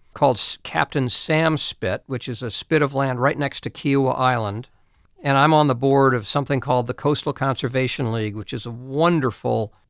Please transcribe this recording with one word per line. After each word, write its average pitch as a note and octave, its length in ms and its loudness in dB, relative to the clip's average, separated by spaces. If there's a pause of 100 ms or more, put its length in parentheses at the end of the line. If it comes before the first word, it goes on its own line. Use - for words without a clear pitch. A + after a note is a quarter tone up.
(140)
called C3+ 220 2
S-, - 260 -4
Captain D3 480 0
Sam D#3 480 0
Spit, - 480 -4
which B2+ 220 -8
is A#2+ 140 -8
a A#2+ 80 -6
spit - 300 0
of C#3+ 140 -2
land C3+ 260 0
right C3+ 180 0
next C#3+ 260 -4
to - 60 -6
Kiowa C#3 420 0
Island. A#2+ 580 -2 (500)
And C#3 160 2
I'm D3 160 6
on D3+ 140 6
the C3+ 80 2
board C3+ 400 4
of A2 140 -4
something C#3 320 0
called B2+ 260 0
the A#2+ 80 -4
Coastal C#3+ 380 -2
Conservation C3 800 -2
League, G#2+ 240 -4
which G#2+ 160 -10
is A2+ 120 -8
a A#2+ 60 -10
wonderful B2+ 1000 0 (180)